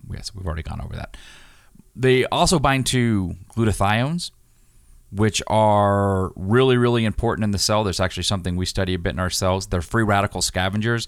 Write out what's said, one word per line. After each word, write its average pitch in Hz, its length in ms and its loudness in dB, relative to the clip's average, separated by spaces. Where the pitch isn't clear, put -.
yes, - 200 -12
we've 92 140 -12
already 78 160 -6
gone - 180 -10
over - 140 -10
that. - 220 -12
They 127 300 2
also 165 340 2
bind 135 260 2
to 107 480 2
glutathiones, 113 760 0
which 101 340 0
are 101 880 2
really, 123 420 2
really 120 280 2
important 110 400 -2
in 104 80 0
the 101 60 -2
cell. 107 260 0
There's 95 160 -2
actually 92 240 -2
something 90 320 -2
we 90 100 -2
study 92 260 -2
a 92 60 -2
bit 87 140 -4
in 71 80 -4
our 90 100 -2
cells. 92 380 -2
They're 92 120 -2
free 113 220 -2
radical 101 400 0
scavengers, 107 640 -2